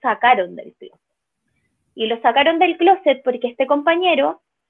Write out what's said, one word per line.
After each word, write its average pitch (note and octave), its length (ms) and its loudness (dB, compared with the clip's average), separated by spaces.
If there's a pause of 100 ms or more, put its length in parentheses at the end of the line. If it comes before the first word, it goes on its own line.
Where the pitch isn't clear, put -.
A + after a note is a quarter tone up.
sacaron G#3 540 0
del - 200 -18
closet. - 240 -20 (960)
Y A3 120 -6
lo G#3 140 -4
sacaron C#4+ 380 2
del F4 180 2
closet E4+ 460 2
porque B3 240 -4
este B3 200 -4
compañero D#4 760 0 (280)